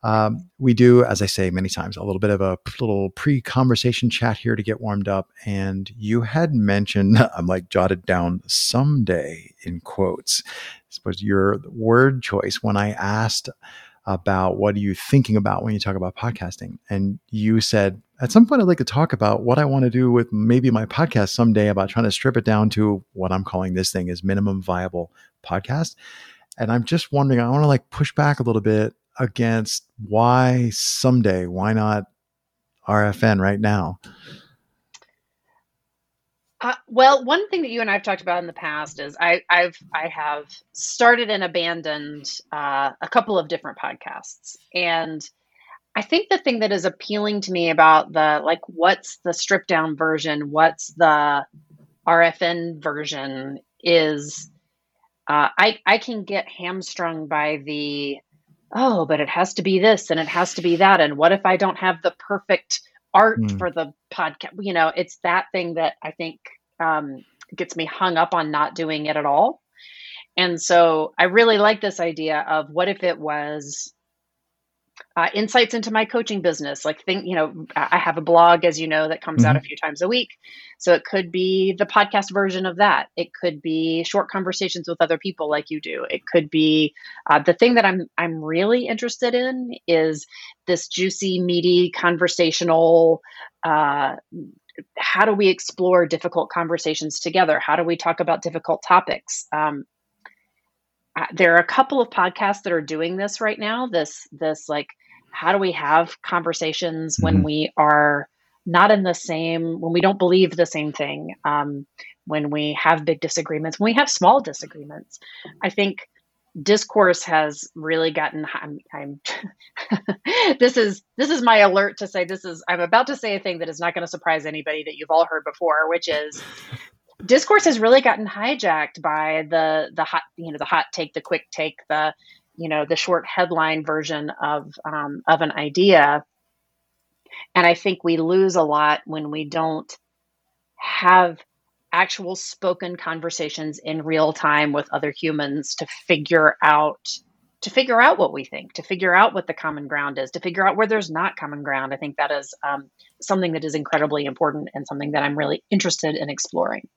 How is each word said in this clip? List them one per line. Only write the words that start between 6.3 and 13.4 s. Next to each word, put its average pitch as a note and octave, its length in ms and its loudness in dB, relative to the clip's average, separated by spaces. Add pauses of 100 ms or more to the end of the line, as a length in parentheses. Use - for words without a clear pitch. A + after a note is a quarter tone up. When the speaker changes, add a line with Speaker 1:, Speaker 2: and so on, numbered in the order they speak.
Speaker 1:
mentioned, G2+ 640 4 (100)
<laughs> - 100 -8
I'm, F2 80 -4
like, F#2 240 -2
jotted F#2 380 0
down F2+ 400 0
"someday" F#2 1040 0 (100)
in F2 200 -8
quotes. - 600 -4 (480)
This - 160 -18
was F#2 160 -6
your G2+ 460 2
word A#2+ 560 2
choice - 400 -4
when A2 120 0
I G#2 180 0
asked G#2+ 560 -4 (560)